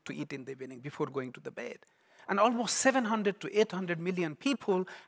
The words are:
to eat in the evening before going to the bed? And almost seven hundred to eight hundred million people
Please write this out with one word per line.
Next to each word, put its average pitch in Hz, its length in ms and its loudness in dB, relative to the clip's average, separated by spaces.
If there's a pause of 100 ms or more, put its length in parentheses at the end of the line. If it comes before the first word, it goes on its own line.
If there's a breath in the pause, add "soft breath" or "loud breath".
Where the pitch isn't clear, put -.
to - 100 -8
eat 147 180 -8
in 135 120 -10
the 135 80 -10
evening 127 280 -12
before 147 260 -4
going 131 260 -4
to - 80 -16
the - 100 -10
bed? - 280 -8 (500 soft breath)
And 196 100 0
almost 233 380 4
seven 262 300 6
hundred 208 340 0
to 202 180 -2
eight 214 140 4
hundred 175 260 -2
million 170 380 -2
people 202 500 2 (220 loud breath)